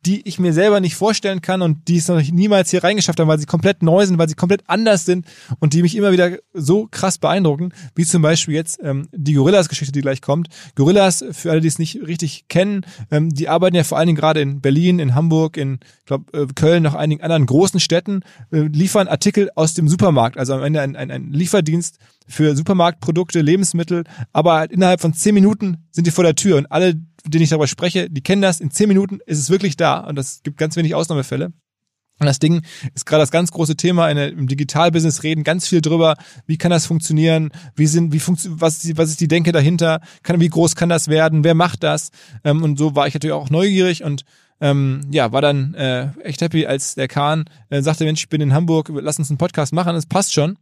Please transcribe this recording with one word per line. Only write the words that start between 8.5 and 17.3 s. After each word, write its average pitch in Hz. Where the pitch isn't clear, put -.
jetzt, 165
ähm, 143
die 151
Gorillas-Geschichte, 147
die 143
gleich 135
kommt. 160
Gorillas, 185
für 165
alle, 160
die 160
es 147
nicht 165
richtig 160
kennen, 190
ähm, 151
die 151
arbeiten 175
ja 170
vor -
allen 165
Dingen 156
gerade 156
in 139
Berlin, 165
in 135
Hamburg, 160
in, 135
glaub, -
äh, 147
Köln, 165
noch 151
einigen 151
anderen 165